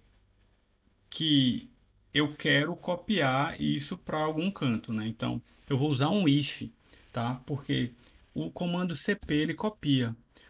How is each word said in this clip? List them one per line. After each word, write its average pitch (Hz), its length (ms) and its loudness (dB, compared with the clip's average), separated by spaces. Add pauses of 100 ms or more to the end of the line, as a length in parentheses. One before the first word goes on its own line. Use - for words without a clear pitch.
(1080)
que 143 640 2 (420)
eu 147 220 0
quero 151 400 2
copiar 160 840 0
isso 147 360 -2
pra - 220 -6
algum 156 320 0
canto, 123 420 -2
né? 110 140 -2
Então, 120 340 -4 (280)
eu 139 100 2
vou 147 120 2
usar 139 200 2
um 196 180 4
if, 143 420 2 (420)
tá? 120 240 -2 (100)
Porque 135 460 -2 (420)
o 156 160 -4
comando 175 460 -2
C - 180 -2
P, - 200 -2
ele 156 200 2
copia, 135 600 0 (360)